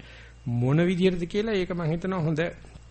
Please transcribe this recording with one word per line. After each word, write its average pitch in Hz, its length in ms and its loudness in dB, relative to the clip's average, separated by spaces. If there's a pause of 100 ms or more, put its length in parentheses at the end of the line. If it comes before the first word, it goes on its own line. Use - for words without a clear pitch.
(520)
මොන 127 280 2
විදියටද 180 460 2
කියලා 214 300 -2
ඒක 185 160 -2
මම 175 120 -4
හිතනවා 170 380 -2
හොඳ, 156 200 0 (500)